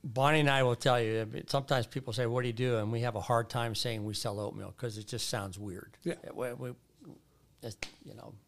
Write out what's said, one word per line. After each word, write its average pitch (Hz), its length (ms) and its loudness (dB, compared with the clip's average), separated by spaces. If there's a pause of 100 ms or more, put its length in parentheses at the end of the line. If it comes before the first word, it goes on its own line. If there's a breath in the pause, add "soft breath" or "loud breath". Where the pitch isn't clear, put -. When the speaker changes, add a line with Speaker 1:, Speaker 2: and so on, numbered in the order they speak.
Speaker 1:
Bonnie 135 360 6
and 147 100 6
I 135 140 6
will 123 100 4
tell 123 260 6
you, 113 200 2
I 110 60 0
mean, 113 200 -8
sometimes 131 400 2
people 127 260 -8
say, 120 140 0
"What 123 160 0
do 123 60 0
you 117 60 -2
do?" 123 240 2
And 107 120 0
we 117 120 0
have 120 120 0
a 101 60 -2
hard 117 300 2
time 117 240 -2
saying 110 300 -2
we 107 100 -4
sell 107 260 -4
oatmeal 98 360 -6
'cause 110 220 -8
it 107 80 -12
just - 220 -4
sounds 98 300 -4
weird. 101 460 -10
Speaker 2:
Yeah. 175 100 -2 (200)
Speaker 1:
We, 123 200 -4
we, 123 160 -8 (920)
it's, 110 140 -10 (280)
you 104 100 -14
know 110 200 -16 (140)